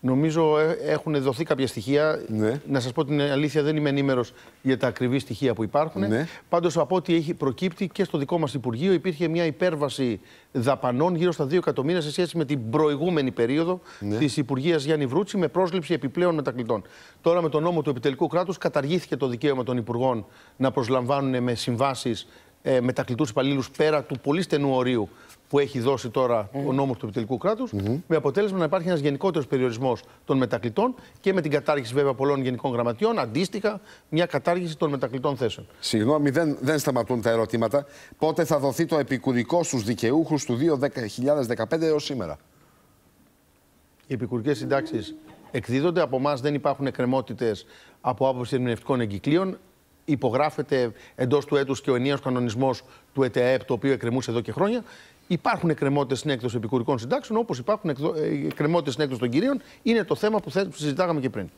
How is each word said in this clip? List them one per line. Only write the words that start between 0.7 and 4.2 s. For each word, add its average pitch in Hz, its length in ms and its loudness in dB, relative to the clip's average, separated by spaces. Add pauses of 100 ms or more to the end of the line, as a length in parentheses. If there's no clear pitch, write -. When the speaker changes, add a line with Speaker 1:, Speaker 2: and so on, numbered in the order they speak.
Speaker 1:
έχουνε 151 340 0
δοθεί 135 240 0
κάποια 135 240 0
στοιχεία. 139 600 0
Speaker 2:
Ναι. 110 420 0
Speaker 1:
Να 139 100 2
σας 123 120 -4
πω 151 140 0
την 143 160 0
αλήθεια, 143 420 2
δεν 151 120 2
είμαι 147 140 0
ενήμερος 135 440 0 (280)